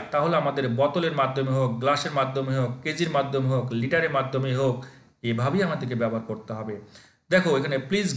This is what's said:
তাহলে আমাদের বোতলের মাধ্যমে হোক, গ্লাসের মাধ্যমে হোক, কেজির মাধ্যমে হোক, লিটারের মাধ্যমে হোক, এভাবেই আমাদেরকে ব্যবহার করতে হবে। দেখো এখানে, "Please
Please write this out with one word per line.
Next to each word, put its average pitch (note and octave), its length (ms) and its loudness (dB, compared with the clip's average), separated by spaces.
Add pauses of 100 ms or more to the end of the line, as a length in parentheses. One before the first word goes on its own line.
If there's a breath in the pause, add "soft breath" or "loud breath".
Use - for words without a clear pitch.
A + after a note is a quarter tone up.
(120)
তাহলে D#3 260 2
আমাদের C#3 320 0
বোতলের C#3+ 420 2
মাধ্যমে C3+ 400 0
হোক, B2+ 280 0
গ্লাসের C#3+ 320 0
মাধ্যমে C3+ 460 0
হোক, B2 120 0 (140)
কেজির D#3+ 260 -2
মাধ্যমে C3+ 400 0
হোক, A#2+ 220 0
লিটারের C#3 380 2
মাধ্যমে C3 460 0
হোক, C3+ 300 0 (360 loud breath)
এভাবেই B2 420 0
আমাদেরকে C3 320 -2
ব্যবহার A2+ 320 0
করতে G#2+ 260 -8
হবে। G#2+ 280 -8 (480 loud breath)
দেখো F3 280 4
এখানে, C3+ 200 0
"Please F#3+ 400 0